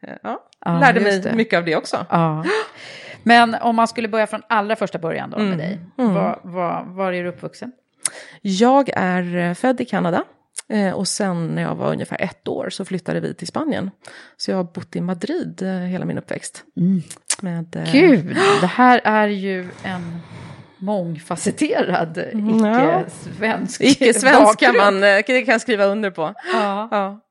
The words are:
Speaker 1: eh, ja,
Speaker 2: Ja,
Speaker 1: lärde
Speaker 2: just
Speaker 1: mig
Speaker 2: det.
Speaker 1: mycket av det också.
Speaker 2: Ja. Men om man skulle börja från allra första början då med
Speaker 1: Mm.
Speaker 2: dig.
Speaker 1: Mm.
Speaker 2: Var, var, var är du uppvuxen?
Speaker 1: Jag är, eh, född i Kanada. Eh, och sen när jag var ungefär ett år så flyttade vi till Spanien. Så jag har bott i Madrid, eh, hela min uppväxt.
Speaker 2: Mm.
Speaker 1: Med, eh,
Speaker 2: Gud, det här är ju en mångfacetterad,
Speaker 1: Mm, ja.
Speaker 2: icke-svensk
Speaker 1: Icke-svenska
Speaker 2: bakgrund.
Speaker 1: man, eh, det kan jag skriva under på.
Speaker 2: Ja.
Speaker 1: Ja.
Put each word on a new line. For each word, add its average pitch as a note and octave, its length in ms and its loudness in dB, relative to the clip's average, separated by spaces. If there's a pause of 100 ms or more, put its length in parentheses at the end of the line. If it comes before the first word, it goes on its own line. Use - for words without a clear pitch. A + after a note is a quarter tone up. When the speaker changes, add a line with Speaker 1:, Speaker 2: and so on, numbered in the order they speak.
Speaker 1:
eh, - 160 -14
ja, A3 160 -8 (260)
Speaker 2:
Ja, E3+ 140 0
Speaker 1:
lärde A#3+ 220 4
Speaker 2:
just G3+ 120 2
Speaker 1:
mig F#3+ 80 0
Speaker 2:
det. G#3+ 160 -4
Speaker 1:
mycket A3+ 220 0
av E3+ 60 -2
det D#3+ 120 0
också. - 340 -4
Speaker 2:
Ja. E3 340 0 (760)
Men A#3 320 6
om A#3 220 0
man A3+ 120 4
skulle A3+ 200 -6
börja A3 180 0
från G#3+ 220 -10
allra G#3+ 280 0
första - 220 -4
början D#3+ 320 -6
då - 80 -8
med G#3+ 80 0
Speaker 1:
Mm. F#3 120 -2
Speaker 2:
dig. F3 200 -6 (200)
Speaker 1:
Mm. A#3 160 2
Speaker 2:
Var, F#3+ 280 0
var, E3+ 440 -6
var F#3 260 -4
är F3+ 100 -4
du F3 60 -6
uppvuxen? F3 440 -12 (680)
Speaker 1:
Jag A#3+ 540 4
är, F3+ 400 -2
eh, F3 180 -2
född B3+ 260 0
i B3+ 40 -2
Kanada. F3+ 400 -2 (440)
Eh, G#3 260 0
och F3+ 140 -4
sen F3 380 -2
när D#3+ 160 -4
jag D#3 120 -4
var - 180 -2
ungefär - 300 -4
ett - 260 -8
år - 220 -6
så - 140 -8
flyttade E3+ 360 -6
vi D#3 140 -6
till - 120 -14
Spanien. G3 440 -4 (460)
Så - 140 -8
jag G3 60 0
har F#3 80 -2
bott F3 320 -12
i F3 40 -4
Madrid, F3+ 640 -6
eh, F#3 60 -4
hela F3+ 360 -4
min D#3+ 140 -4
uppväxt. - 460 -10 (120)
Speaker 2:
Mm. F3+ 260 2 (380)
Speaker 1:
Med, E3+ 360 -8
eh, E3 160 -6
Speaker 2:
Gud, C4 440 6 (240)
det F3+ 60 2
här B3 380 6
är G#3+ 240 2
ju F#3+ 400 -4 (160)
en E3+ 360 -8 (580)
mångfacetterad, F3+ 1400 -2 (140)
Speaker 1:
Mm, A3 320 2
ja. C4+ 360 4
Speaker 2:
icke-svensk - 800 -6
Speaker 1:
Icke-svenska C4 640 6
Speaker 2:
bakgrund. A#3+ 320 6
Speaker 1:
man, G3+ 180 6
eh, G3 220 4 (100)
det B3+ 160 2
kan A#3 100 2
jag A3+ 80 2
skriva G#3 240 0
under G3+ 260 0
på. F3 240 -6 (180)
Speaker 2:
Ja. G#3+ 380 -2
Speaker 1:
Ja. G3+ 300 -4 (100)